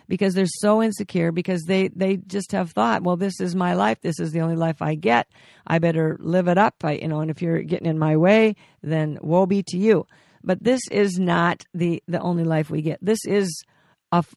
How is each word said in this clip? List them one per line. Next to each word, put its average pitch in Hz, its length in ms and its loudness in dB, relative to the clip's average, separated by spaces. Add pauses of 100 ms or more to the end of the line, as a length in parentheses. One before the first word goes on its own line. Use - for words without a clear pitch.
because 190 260 0
they're 190 120 2
so 214 360 2
insecure, 185 500 -2
because 175 340 -4
they, 190 220 2
they 190 280 -2
just 190 360 -8
have 180 180 -2
thought, 214 320 0
"Well, 175 140 0
this 185 240 -4
is 180 140 -2
my 180 200 0
life, 208 260 0
this 170 180 -4
is 165 140 -4
the 165 80 -2
only 165 160 0
life 165 240 -2
I 156 140 -2
get, 220 340 0 (380)
I 165 140 2
better 160 400 2
live 180 280 0
it 175 100 4
up." 214 240 2
I, 165 100 0
you - 160 -4
know, 151 120 -2
and 156 100 -4
if 151 120 -10
you're 165 200 0
getting 165 260 -4
in 156 100 0
my 156 180 2
way, 208 380 4 (280)
then 156 380 -2
woe 180 260 2
be 196 220 2
to 175 80 -6
you. 202 300 4 (360)
But 185 200 -2
this 247 180 2 (100)
is 196 280 0
not 175 460 0 (100)
the, 170 340 -2
the 170 120 -4
only 175 240 -2
life 160 260 0
we 156 100 -4
get. 156 220 -4
This 214 220 0
is 190 400 -2 (480)
a 170 60 4
f-, - 180 -2